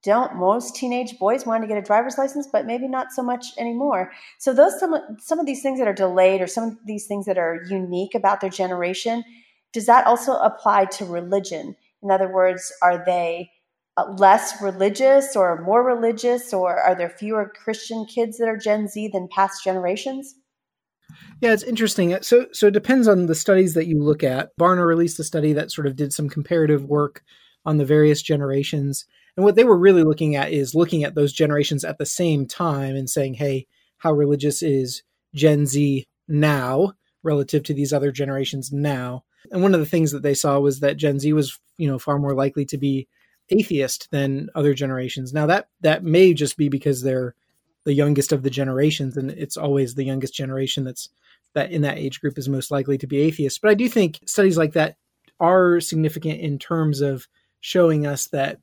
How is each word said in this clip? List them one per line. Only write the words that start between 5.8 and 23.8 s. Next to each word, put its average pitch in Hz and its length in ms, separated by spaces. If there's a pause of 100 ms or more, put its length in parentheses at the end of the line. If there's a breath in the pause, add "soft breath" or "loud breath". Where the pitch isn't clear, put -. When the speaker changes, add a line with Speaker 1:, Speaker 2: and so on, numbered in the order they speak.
Speaker 1:
that 233 80
are 196 40
delayed 185 480
or 180 60
some 226 220
of 226 80 (100)
these 208 220
things 202 180
that 190 100
are 170 320
unique 185 460
about 202 260
their 190 80
generation, 185 760 (480 soft breath)
does 220 140
that 240 200
also 240 280
apply 208 500
to 190 200
religion? 180 720 (260)
In 196 120
other 190 200
words, 185 480
are 175 240
they, 175 460 (460)
uh, 202 220
less 202 440
religious 214 720
or 175 280
more 220 220
religious, 240 680
or 180 240
are 185 160
there 175 160
fewer 208 420 (120)
Christian 220 420
kids 226 320
that 233 100
are 220 80
Gen 214 300
Z 208 260
than 185 140
past - 380
generations? 202 720 (1040 loud breath)
Speaker 2:
Yeah, 226 120
it's 208 120
interesting. 208 580
So, 240 300
so - 160
it 202 40
depends 233 360
on 185 180
the 160 80
studies 190 400
that 165 140